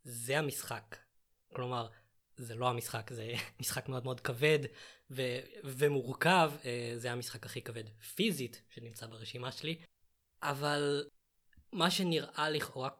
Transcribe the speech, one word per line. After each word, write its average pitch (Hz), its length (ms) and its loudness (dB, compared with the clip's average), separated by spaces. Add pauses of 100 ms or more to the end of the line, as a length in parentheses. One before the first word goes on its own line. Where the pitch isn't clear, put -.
זה 127 360 0
המשחק. - 580 -4 (580)
כלומר, 123 320 -2 (500)
זה 117 180 -10
לא 123 140 2
המשחק, 117 440 -2
זה 117 200 -6 (100)
<laughs> - 160 -14
משחק 131 300 -2
מאוד 127 140 -2
מאוד 127 160 -2
כבד 147 400 4 (500)
ו-, 127 300 -2 (240)
ומורכב, 143 880 6 (140)
אה, 120 300 -2
זה 120 160 -2
המשחק 120 340 -6
הכי 113 160 -6
כבד 113 220 -8 (320)
פיזית 160 540 0
שנמצא 117 380 -14
ברשימה 113 440 -8
שלי, 160 300 -6 (600)
אבל 147 680 2 (640)
מה 185 200 4
שנראה 160 580 2
לכאורה 139 400 -2 (100)